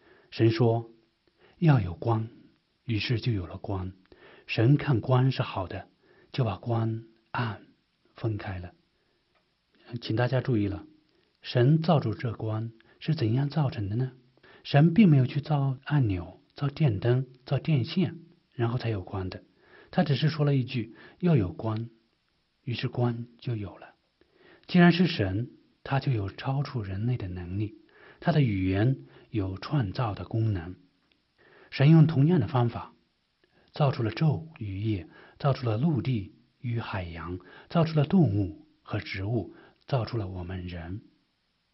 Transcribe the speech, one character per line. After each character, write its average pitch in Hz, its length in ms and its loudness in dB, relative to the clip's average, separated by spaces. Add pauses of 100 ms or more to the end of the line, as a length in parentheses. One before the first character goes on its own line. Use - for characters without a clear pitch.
(300)
神 113 220 4
说， 117 400 0 (680)
要 147 220 6
有 90 140 -4
光， 110 340 -2 (560)
于 110 160 -4
是 120 180 -2
就 120 140 -2
有 92 160 -6
了 92 100 -14
光。 92 340 -6 (540)
神 127 300 4
看 131 240 0
光 127 320 2
是 - 100 -4
好 98 240 -6
的， - 220 -12 (420)
就 127 140 -2
把 98 120 -4
光 113 460 -2 (300)
暗 117 340 -6 (480)
分 110 220 -6
开 92 240 -10
了。” 87 120 -14 (1300)
请 - 140 -4
大 123 140 2
家 127 120 0
注 123 160 0
意 101 120 2
了， 90 180 -8 (560)
神 143 400 4
造 160 180 4
出 113 140 -2
这 113 180 -6
光 110 400 -6 (260)
是 156 160 -2
怎 110 200 0
样 139 160 0
造 143 180 0
成 101 220 -6
的 107 60 -4
呢？ 127 160 -2 (500)
神 165 320 4
并 196 160 8
没 143 80 8
有 127 80 4
去 131 160 -4
造 139 420 0
按 139 240 2
钮、 87 320 -4 (140)
造 139 140 -4
电 139 300 0
灯、 123 280 0 (180)
造 135 140 -2
电 139 260 0
线， - 360 -2 (320)
然 117 180 -2
后 127 80 -2
才 117 100 -4
有 101 140 -4
光 92 260 -6
的。 - 140 -10 (480)
他 180 120 2
只 147 140 0
是 151 140 2
说 147 160 0
了 143 100 4
一 127 80 2
句 113 300 -6 (260)
，“要 170 160 4
有 92 160 2
光”， 110 380 -6 (760)
于 120 80 -4
是 120 160 -4
光 120 380 -2 (120)
就 123 160 -8
有 101 220 -10
了。 - 200 -20 (720)
既 - 120 2
然 175 140 10
是 175 140 4
神， 104 440 -2 (340)
他 139 140 -2
就 131 140 0
有 101 180 -2
超 139 320 -6
出 127 180 -8
人 98 260 -6
类 123 100 0
的 101 120 -8
能 90 300 -8
力， 107 180 -6 (440)
他 170 100 0
的 151 100 2
语 98 280 0
言 113 280 2 (340)
有 95 280 -4
创 113 340 -2
造 107 220 -4
的 92 100 -10
功 110 280 -2
能。 90 240 -6 (960)
神 143 200 4
用 160 160 10
同 139 220 4
样 180 100 4
的 110 80 2
方 120 220 0
法 - 260 -10 (800)
造 143 180 2
出 120 140 -2
了 107 80 -2
昼 151 340 0 (120)
与 98 200 -8
夜， 104 300 -4 (320)
造 143 120 2
出 123 160 -6
了 107 80 0
陆 139 240 0
地 107 360 -4 (240)
与 120 180 -4
海 101 240 -6
洋， 85 380 -10 (280)
造 165 160 2
出 156 140 -2
了 143 60 2
动 120 340 2
物 90 260 -4 (180)
和 - 180 -6
植 98 240 -8
物， 104 320 -6 (320)
造 120 160 -2
出 120 120 -8
了 98 120 -6
我 90 160 -10
们 90 240 -10
人。 87 340 -10 (720)